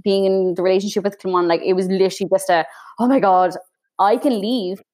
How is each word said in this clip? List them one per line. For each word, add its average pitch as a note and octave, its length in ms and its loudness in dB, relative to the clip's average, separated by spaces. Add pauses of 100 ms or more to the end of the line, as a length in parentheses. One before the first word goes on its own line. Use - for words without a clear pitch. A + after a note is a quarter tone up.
being G3 220 0
in F#3+ 300 0
the F3+ 80 -4
relationship F#3+ 420 0
with G3+ 160 -4
Clement. F3+ 260 0
Like, E3+ 160 0
it F#3 120 0
was F#3+ 120 0
literally F#3 460 0
just F#3+ 180 -2
a, E3 160 2 (320)
"Oh A#3+ 80 0
my C4+ 140 2
God, F#3 320 2 (480)
I G#3 160 4
can B3 240 -2
leave. G3 420 -4 (120)